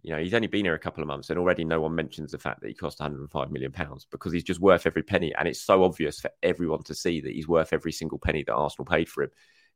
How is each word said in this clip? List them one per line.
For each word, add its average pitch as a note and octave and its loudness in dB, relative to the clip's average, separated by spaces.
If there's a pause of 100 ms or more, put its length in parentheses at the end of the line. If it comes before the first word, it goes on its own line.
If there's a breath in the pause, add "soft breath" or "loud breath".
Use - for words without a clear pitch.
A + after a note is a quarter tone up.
you E2 -8
know, D#2 -2
he's F2+ -2
only A2+ 2
been G2+ 0
here E2+ 2
a D#2+ -4
couple D#2+ -6
of D2+ -4
months C#2+ -8
and E2 0
already F2 2
no D#2+ 2
one D#2+ -2
mentions D#2 -6
the D#2 -8
fact - -8
that G#1 -10
he A1 -10
cost - -8
a D2+ -6
hundred D2 -6
and D2 -14
five C#2 -4
million C2 -6
pounds, C#2+ -8
because - -8
he's E2 -2
just E2+ -4
worth F2+ 6
every D#2+ 2
penny. F2 0
And E2+ 0
it's - -4
so F#2+ 6
obvious E2 2
for - -6 (120)
everyone E2 0
to D2+ -12
see E2+ -2
that C2+ -6
he's D#2 -6
worth E2 4
every D#2+ -2
single D#2 -6
penny D#2 0
that A1+ -2
Arsenal C#2+ -2
paid E2 2
for D2 -4
him. C2+ -4 (440 soft breath)